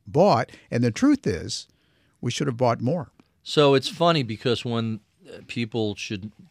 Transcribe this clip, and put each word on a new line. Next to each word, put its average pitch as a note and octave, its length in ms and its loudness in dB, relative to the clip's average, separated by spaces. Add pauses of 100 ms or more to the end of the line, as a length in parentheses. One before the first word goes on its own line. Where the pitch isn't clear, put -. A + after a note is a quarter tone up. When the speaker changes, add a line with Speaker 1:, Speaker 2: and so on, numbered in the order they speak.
Speaker 1:
bought. C#3+ 440 2 (200)
And A#2+ 140 0
the A#2+ 80 2
truth C4+ 340 2
is, F2 420 -6 (520)
we A#2+ 120 -4
should D3 160 -4
have A#2+ 100 -6
bought A#2+ 240 0
more. C3 300 -2 (320)
Speaker 2:
So C#3+ 300 4
it's C3+ 160 2
funny E3 340 2
because A2+ 420 -2
when, A2+ 340 -2 (320)
uh, F2 160 -18
people A2 480 -4
should G#2 360 -10 (200)